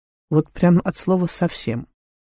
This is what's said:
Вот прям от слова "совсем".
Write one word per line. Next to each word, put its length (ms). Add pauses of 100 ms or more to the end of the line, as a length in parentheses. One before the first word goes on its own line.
(300)
Вот 200
прям 320
от 140
слова 300
"совсем". 640 (440)